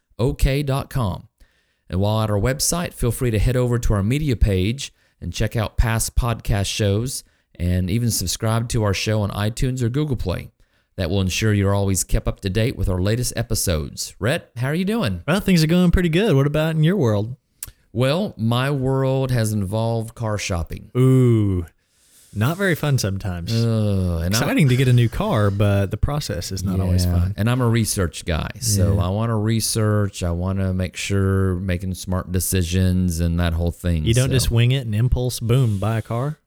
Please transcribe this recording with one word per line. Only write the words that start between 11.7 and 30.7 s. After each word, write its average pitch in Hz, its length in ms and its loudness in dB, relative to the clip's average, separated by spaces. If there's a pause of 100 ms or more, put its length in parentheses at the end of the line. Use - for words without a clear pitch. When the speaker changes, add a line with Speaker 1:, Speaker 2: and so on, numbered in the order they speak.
Speaker 1:
always 98 300 0
kept - 220 0
up - 140 -6
to 98 80 -4
date 113 280 -2
with 98 100 -2
our 90 140 0
latest 113 340 0
episodes. 85 840 -4
Rhett, 135 380 -4
how 127 100 -4
are 151 80 -2
you 185 100 -2
doing? 170 420 -2
Speaker 2:
Well, 190 140 2
things 175 220 4
are 156 40 2
going 175 240 4
pretty 180 180 2
good. 175 260 2
What 135 120 4
about 156 280 0
in 156 80 4
your 180 140 4
world? 110 380 0 (580)
Speaker 1:
Well, 143 440 0
my 120 320 0
world 135 600 0
has 110 220 0
involved 110 600 -2
car 107 240 -4
shopping. - 580 -6
Speaker 2:
Ooh, 117 720 4 (680)
not 131 220 0
very 190 180 2
fun 143 240 0
sometimes. 95 520 -4
Speaker 1:
Uh, 104 720 0
and 95 120 -2
I'm 120 80 0
Speaker 2:
Exciting 170 260 2
to 123 60 4
get 131 120 2
a 123 60 4
new 120 160 4
car, 131 400 0
but 101 400 2
the 104 80 -6
process 143 540 -4
is 92 120 -6
not 92 160 -2
always 90 260 2
Speaker 1:
Yeah, 87 140 2
Speaker 2:
fun. 92 180 0
Speaker 1:
and 110 120 0
I'm 127 120 0
a 120 60 2
research 104 580 -2
guy, 78 340 -2
so 101 360 2
Speaker 2:
Yeah. 85 100 0
Speaker 1:
I 90 40 -2
wanna 110 280 -2
research, 107 840 0
I 87 100 -2
wanna 95 420 -2